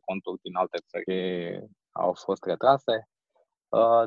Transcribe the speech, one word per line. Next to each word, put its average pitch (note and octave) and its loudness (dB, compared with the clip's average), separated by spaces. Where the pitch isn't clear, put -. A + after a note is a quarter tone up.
conturi F#2+ -8
din F#2 -12
alte F2+ -4
țări F#2 -8
și F#2 -4
au F2+ 0
fost - -4
retrase. A2+ 0
Uh, A2+ 6